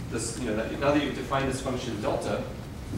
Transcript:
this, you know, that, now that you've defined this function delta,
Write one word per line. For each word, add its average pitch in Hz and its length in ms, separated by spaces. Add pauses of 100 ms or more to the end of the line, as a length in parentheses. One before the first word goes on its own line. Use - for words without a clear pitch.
(100)
this, - 300
you 123 60
know, 107 100
that, - 240
now 143 120
that 147 100
you've 131 120
defined 135 340
this 120 120
function 113 420
delta, 110 400 (560)